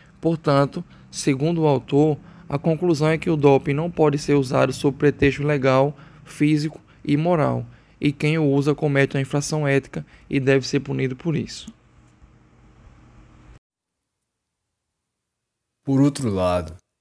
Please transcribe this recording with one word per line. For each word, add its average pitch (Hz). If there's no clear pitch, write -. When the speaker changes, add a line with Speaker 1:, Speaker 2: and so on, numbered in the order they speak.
Speaker 1:
Portanto, 156
segundo 156
o 156
autor, 143
a 143
conclusão 156
é 160
que 151
o 165
doping 139
não 165
pode 151
ser 143
usado 131
sob 131
pretexto 143
legal, 139
físico 151
e 147
moral, 143
e 147
quem 151
o 156
usa 139
comete 139
uma 135
infração 143
ética 139
e 143
deve 135
ser 143
punido 135
por 156
isso. -
Speaker 2:
Por 135
outro 143
lado, 90